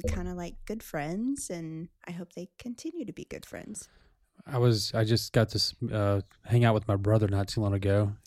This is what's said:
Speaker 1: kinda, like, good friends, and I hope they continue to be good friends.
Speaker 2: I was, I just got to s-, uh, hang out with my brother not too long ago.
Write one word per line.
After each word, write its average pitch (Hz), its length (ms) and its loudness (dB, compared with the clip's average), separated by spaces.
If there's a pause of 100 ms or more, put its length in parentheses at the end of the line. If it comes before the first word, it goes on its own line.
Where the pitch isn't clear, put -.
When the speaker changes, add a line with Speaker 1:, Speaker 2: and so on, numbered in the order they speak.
Speaker 1:
kinda, 180 260 -2
like, 175 220 -10 (100)
good 226 160 -8
friends, 196 680 -4
and 165 400 -8 (180)
I - 40 -10
hope 175 220 -12
they 180 260 -12
continue 311 480 -10
to 175 60 -8
be - 120 -14
good - 220 -14
friends. - 420 -12 (580)
Speaker 2:
I 135 120 -4
was, 117 340 4
I 113 120 2
just 110 280 2
got 110 180 4
to - 60 -2
s-, - 180 -2 (160)
uh, 101 300 2 (240)
hang 120 200 4
out 113 100 6
with 104 140 0
my 101 80 2
brother 104 320 4
not 98 200 0
too - 140 -2
long 101 100 2
ago. 101 400 4 (140)